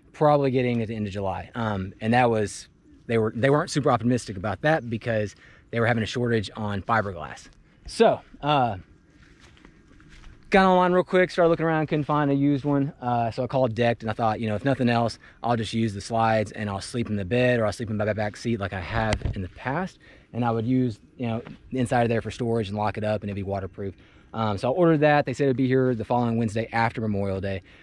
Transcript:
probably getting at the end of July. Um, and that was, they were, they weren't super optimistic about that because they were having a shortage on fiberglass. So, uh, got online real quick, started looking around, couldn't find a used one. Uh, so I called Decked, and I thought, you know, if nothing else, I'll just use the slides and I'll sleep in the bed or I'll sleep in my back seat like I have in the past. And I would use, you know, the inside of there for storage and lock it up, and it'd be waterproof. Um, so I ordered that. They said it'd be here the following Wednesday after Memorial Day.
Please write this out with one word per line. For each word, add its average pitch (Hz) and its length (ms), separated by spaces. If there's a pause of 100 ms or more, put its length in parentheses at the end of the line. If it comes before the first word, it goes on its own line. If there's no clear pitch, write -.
(120)
probably 147 400
getting 123 280
at 113 60
the 113 80
end 104 140
of 92 40
July. 95 440
Um, 101 440
and 113 140
that 123 160
was, 107 380 (400)
they 117 100
were, 110 160
they 117 160
weren't 147 200
super 147 200
optimistic 120 460
about 95 240
that 151 280
because 110 460 (380)
they 117 80
were 113 60
having 117 180
a - 20
shortage 117 480
on 104 280
fiberglass. 95 640 (380)
So, 196 340 (220)
uh, 131 340 (1700)
got 190 160
online 180 260
real 180 120
quick, 185 260
started 170 180
looking 160 160
around, 160 220
couldn't 151 180
find 147 260
a 139 40
used 139 300
one. 143 360
Uh, 120 300
so 127 140
I - 20
called 127 280
Decked, 120 280
and 110 80
I 107 40
thought, 110 260
you 113 80
know, 104 80
if 101 80
nothing 131 240
else, 117 300 (260)
I'll 120 120
just 110 160
use 113 220
the 101 60
slides 113 500
and 107 180
I'll 98 120
sleep 120 280
in 107 60
the 101 100
bed 123 360
or 107 60
I'll 104 60
sleep 110 160
in 110 80
my 104 160
back 104 240
seat 117 220
like 98 140
I 95 80
have 107 340 (200)
in 101 80
the 87 80
past. 165 500 (320)
And 117 120
I 120 60
would 113 160
use, 127 320 (180)
you 120 100
know, 113 160 (280)
the 127 80
inside 123 240
of 117 60
there 113 120
for 107 100
storage 113 380
and 101 80
lock 104 200
it 107 60
up, 107 200
and 101 80
it'd 101 60
be 101 60
waterproof. 98 520 (380)
Um, 107 260
so 123 140
I - 20
ordered 165 260
that. 147 260
They 135 60
said 143 120
it'd 131 120
be 135 100
here 127 280
the 107 100
following 120 320
Wednesday 113 360
after 113 280
Memorial 98 400
Day. 95 220 (200)